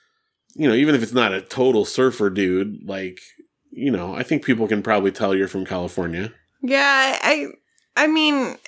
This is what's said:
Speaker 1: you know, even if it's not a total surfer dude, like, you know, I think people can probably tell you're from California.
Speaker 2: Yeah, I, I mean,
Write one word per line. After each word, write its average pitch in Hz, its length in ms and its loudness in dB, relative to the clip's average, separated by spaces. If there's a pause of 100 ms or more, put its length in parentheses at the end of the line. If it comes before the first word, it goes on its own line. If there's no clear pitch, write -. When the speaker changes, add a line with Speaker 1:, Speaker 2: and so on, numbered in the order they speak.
(580)
Speaker 1:
you 151 120 2
know, 110 40 4
even 143 220 4
if 117 80 0
it's 113 100 -6
not 117 200 2
a 95 80 -4
total 123 420 2
surfer 120 460 0
dude, 95 560 -2
like, 95 340 -10 (520)
you 139 200 -2
know, 90 240 -4
I 107 80 -6
think 147 220 -2
people 113 240 0
can 107 120 0
probably 98 300 2
tell 98 240 0
you're 95 140 0
from 95 160 -6
California. 87 680 -6 (280)
Speaker 2:
Yeah, 269 600 2
I, 285 260 0 (500)
I - 100 4
mean, 302 500 0 (100)